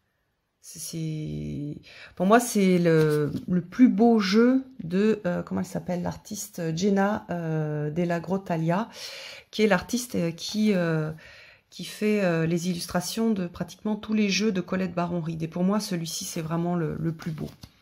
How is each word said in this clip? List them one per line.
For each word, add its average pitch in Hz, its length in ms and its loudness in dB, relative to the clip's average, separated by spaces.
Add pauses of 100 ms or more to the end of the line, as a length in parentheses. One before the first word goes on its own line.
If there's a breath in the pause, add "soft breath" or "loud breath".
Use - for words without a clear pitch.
(600)
C'est, - 200 -18
c'est, 151 1000 -6 (380 loud breath)
pour 180 100 0
moi, 226 140 8
c'est 190 380 4
le, 156 540 4 (160)
le 180 140 0
plus 247 260 6
beau 226 300 6
jeu 233 460 4 (180)
de, 196 420 2
euh, 175 180 -2
comment 190 180 -4
elle 175 60 -4
s'appelle, 175 360 -6
l'artiste 170 760 -8
Jenna, 196 540 2
euh, 156 600 -2
Della 170 300 0
Grottaglia, 175 720 -2 (600 loud breath)
qui 214 100 -2
est 214 60 6
l'artiste, 202 480 0
euh, 170 160 0
qui, 214 420 0
euh, 160 380 0 (580 loud breath)
qui 180 140 -14
fait, 214 400 0
euh, 165 220 2
les 170 220 0
illustrations 180 640 -2
de 190 160 0
pratiquement 185 480 -6
tous 214 180 -6
les 214 160 2
jeux 196 220 2
de 185 100 0
Colette 185 320 -2
Baron-Reed. 170 480 -4
Et 160 80 -4
pour 180 140 -4
moi, 202 160 2
celui-ci, 180 460 -4
c'est 170 180 -6
vraiment 170 320 -2
le, 156 240 -2
le 160 140 -2
plus 160 180 -10
beau. 151 180 -8 (340 loud breath)